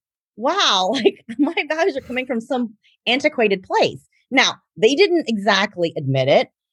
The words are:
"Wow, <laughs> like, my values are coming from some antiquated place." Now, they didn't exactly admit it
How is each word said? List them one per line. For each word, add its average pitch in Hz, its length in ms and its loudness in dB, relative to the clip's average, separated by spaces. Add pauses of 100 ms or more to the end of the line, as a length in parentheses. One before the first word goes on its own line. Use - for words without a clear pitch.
(360)
"Wow, 233 560 0
<laughs> - 20 -2
like, - 300 0 (140)
my 330 320 0
values 311 260 0
are 262 60 -6
coming 254 240 -8
from 240 160 -4
some 247 340 -4 (300)
antiquated 226 560 0
place." 190 460 -2 (240)
Now, 233 240 2 (200)
they 226 200 2
didn't 339 320 2
exactly 196 680 0
admit 135 320 -2
it 180 200 4 (260)